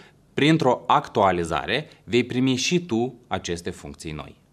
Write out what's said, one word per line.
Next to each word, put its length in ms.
printr-o 540
actualizare 1000
vei 200
primi 320
și 240
tu 360
aceste 420
funcții 420
noi. 240